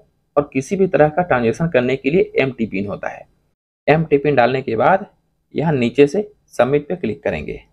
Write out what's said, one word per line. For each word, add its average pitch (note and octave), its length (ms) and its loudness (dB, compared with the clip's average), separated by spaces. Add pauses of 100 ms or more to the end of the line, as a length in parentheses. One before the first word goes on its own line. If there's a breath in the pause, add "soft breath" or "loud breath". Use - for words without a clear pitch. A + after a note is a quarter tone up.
(360)
और D3 180 0
किसी C3+ 220 -2
भी F#3 120 2
तरह D3+ 220 2
का D3+ 120 0
ट्रांजैक्शन B2+ 460 0
करने B2+ 280 0
के C3+ 140 -4
लिए E3+ 280 2
एमटी C3 280 -2
pin G2 220 -6
होता - 200 -10
है। - 200 -12 (600)
एमटी D#3 300 2
pin C#3+ 180 0
डालने B2 260 2
के A2+ 140 -4
बाद F3 300 2 (500)
यहाँ D3+ 180 0
नीचे C3 340 4
से C#3+ 200 -4 (220)
submit C#3 400 0
पे F3+ 60 -4
click A2 280 -6
करेंगे। D#2 360 -6 (140)